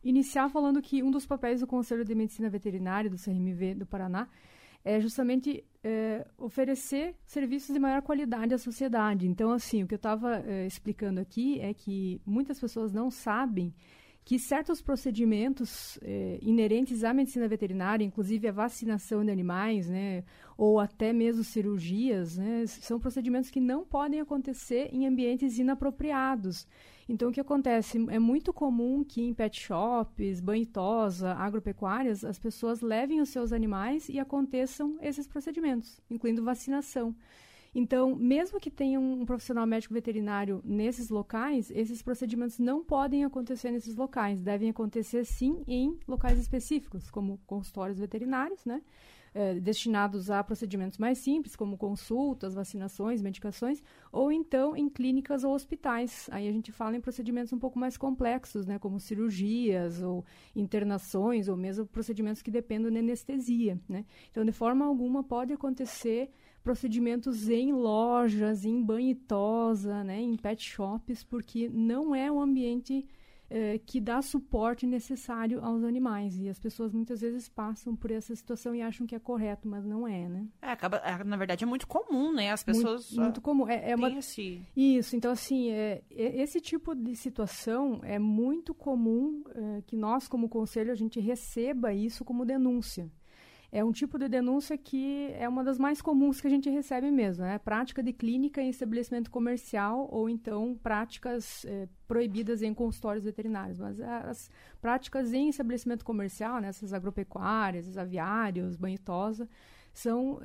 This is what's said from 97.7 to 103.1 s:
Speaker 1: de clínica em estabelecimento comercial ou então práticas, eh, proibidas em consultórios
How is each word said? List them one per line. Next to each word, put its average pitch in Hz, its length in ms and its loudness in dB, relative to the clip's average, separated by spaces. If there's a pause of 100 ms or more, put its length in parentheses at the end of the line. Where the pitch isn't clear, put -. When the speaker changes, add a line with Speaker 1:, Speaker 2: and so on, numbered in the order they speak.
Speaker 1:
de 240 120 0
clínica 262 480 0
em 262 80 2
estabelecimento 240 600 -2
comercial 233 800 0
ou 226 200 0
então 226 520 -2
práticas, 233 840 -4
eh, 196 240 -6 (180)
proibidas 226 560 0
em 214 100 0
consultórios 214 520 -2